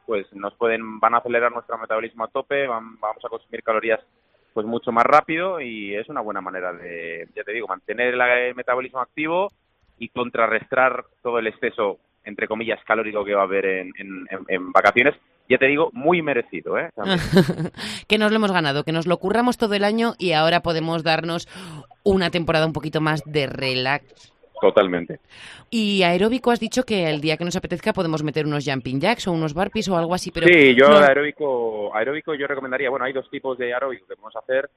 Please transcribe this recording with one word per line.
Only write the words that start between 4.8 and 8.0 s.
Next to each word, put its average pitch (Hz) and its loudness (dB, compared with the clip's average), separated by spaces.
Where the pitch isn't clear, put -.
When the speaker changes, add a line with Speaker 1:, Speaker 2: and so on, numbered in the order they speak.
Speaker 1:
más 117 4
rápido 160 2
y 110 -8
es 110 -6
una 143 -6
buena 104 -6
manera 92 -6
de, 85 -12
ya 107 -10
te 104 -10
digo, 113 -6
mantener 107 -4